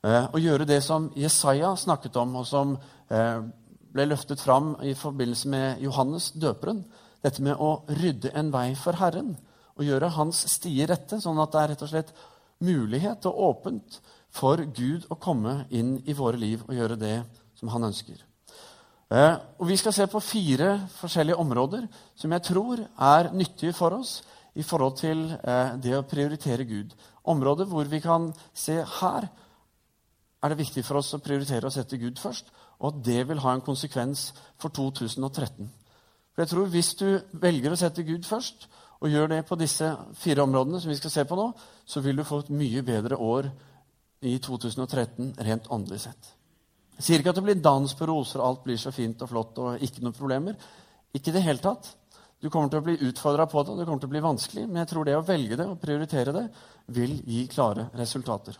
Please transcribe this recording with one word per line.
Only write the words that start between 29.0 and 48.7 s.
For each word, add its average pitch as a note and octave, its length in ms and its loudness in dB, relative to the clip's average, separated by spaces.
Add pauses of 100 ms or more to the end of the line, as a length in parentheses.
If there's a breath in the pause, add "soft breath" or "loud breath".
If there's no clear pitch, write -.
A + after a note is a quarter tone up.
er D3 60 0
det D3+ 100 -2
viktig C3+ 260 -4
for C#3+ 140 0
oss C#3 160 -4
å C#3+ 80 -8
prioritere C#3 460 -2
å C3 40 -4
sette C3+ 280 -6
Gud B2 180 -6
først, - 320 -8 (300 soft breath)
og C#3 80 -2
at D3 160 -6
det B2 240 0
vil D#3 100 -2
ha C3 160 2
en C3 60 -2
konsekvens C3+ 720 -4 (260 loud breath)
for - 160 -8
to C3+ 160 0
tusen C3 340 -4
og C3+ 80 -4
tretten. A#2+ 360 -6 (640 soft breath)
For E3+ 100 -2
jeg D#3+ 60 0
tror F#3 240 0
hvis E3+ 240 2
du G3 260 2 (160)
velger D3+ 320 4
å E3+ 80 -2
sette E3+ 280 0
Gud E3+ 180 -4
først, - 420 -6 (360 loud breath)
og D3+ 80 0
gjør D3+ 180 4
det D#3+ 180 2
på F3 120 -2
disse D#3 280 0 (280)
fire C#3+ 300 4
områdene C3+ 360 2
som E3 100 -6
vi C#3+ 60 -2
skal D3 140 -8
se D3 160 2
på E3+ 100 -2
nå, G#3+ 120 0 (360 loud breath)
så - 160 -6
vil C3+ 160 2
du D3+ 80 -2
få D3 140 -2
et C#3+ 160 -6
mye C3+ 320 0
bedre A#2+ 320 0
år B2 320 0 (720 loud breath)
i B2+ 160 0
to C3 240 -6
tusen A#2+ 220 -4
og B2+ 40 -8
tretten B2 440 -4 (100)
rent A2 320 0
åndelig G2+ 300 -6
sett. - 240 -18 (680)
Jeg - 100 -6
sier E3 120 6
ikke E3 140 2
at F3+ 80 0
det F#3+ 40 -4
blir G3 180 2
dans C#3 360 6
på D#3+ 80 -2
roser, D#3 320 -2
og C#3 80 2
alt C3 180 -2
blir A#2+ 140 -2